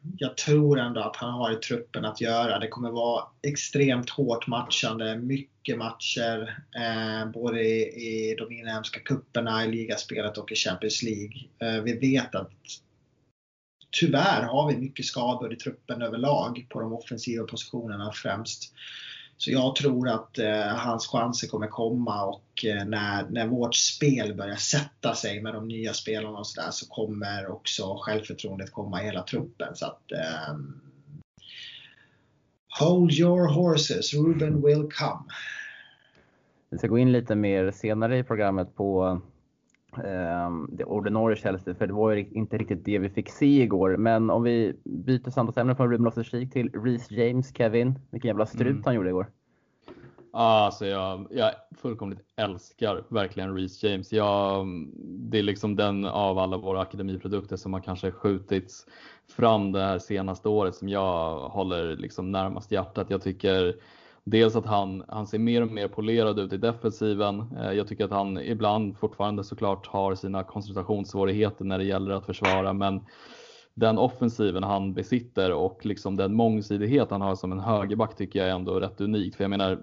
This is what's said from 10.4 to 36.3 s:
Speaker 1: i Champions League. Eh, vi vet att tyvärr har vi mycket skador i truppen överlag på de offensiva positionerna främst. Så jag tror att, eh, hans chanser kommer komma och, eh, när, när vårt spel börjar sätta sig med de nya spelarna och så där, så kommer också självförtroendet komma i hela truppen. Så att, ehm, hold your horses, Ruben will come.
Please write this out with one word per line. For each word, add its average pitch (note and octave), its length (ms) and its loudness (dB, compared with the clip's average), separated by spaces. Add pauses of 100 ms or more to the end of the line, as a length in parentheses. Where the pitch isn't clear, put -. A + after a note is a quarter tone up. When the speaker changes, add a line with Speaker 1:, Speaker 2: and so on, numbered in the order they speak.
Speaker 1:
i A2 40 -6
Champions G#2+ 480 -2
League. G#2 300 -4 (260)
Eh, A2+ 240 -2
vi A#2+ 140 -2
vet C3 380 2
att F#2+ 160 -6 (1500)
tyvärr D3 440 4
har C3+ 280 2
vi A#2 60 2
mycket C3 280 -6
skador B2 480 -2
i - 20 -10
truppen A#2+ 460 -8
överlag A#2+ 680 -2
på A#2 120 -8
de A2+ 120 -6
offensiva A#2 520 -6
positionerna A2 680 -8
främst. - 600 -8 (680)
Så - 100 -2
jag C3 240 2
tror B2+ 340 2
att, A2 300 -4
eh, G#2+ 360 0
hans A#2 320 -4
chanser A#2+ 400 -2
kommer G#2+ 200 -4
komma A2+ 580 -2
och, - 400 -6
eh, G#2 200 0
när, G2+ 440 -2
när A#2 180 -2
vårt A#2+ 280 0
spel A#2 600 2
börjar G2+ 200 -6
sätta C#3+ 580 -2
sig G#2 280 -4
med A2 120 -6
de A2 140 -8
nya A2+ 260 -6
spelarna G#2+ 440 -4
och G2+ 100 -10
så - 140 -10
där, E2 100 -4
så - 180 -10
kommer G2+ 600 -6
också F#2+ 500 -6
självförtroendet G#2+ 720 -6
komma G2 300 -6
i G#2 40 -4
hela F#2 180 -6
truppen. - 520 -6
Så - 100 -8
att, - 260 -12
ehm, D2+ 680 -8 (2000)
hold F3 320 6
your F3 360 6
horses, D3 680 2
Ruben D3+ 480 2
will D3 200 6
come. D3 420 -4 (1500)